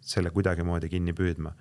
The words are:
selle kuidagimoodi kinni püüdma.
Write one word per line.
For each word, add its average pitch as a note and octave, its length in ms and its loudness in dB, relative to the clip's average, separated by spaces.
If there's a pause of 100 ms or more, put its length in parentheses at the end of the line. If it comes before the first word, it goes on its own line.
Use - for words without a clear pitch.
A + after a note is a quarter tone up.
selle F2+ 320 -2
kuidagimoodi E2+ 560 2
kinni F2 240 0
püüdma. D#2+ 480 -2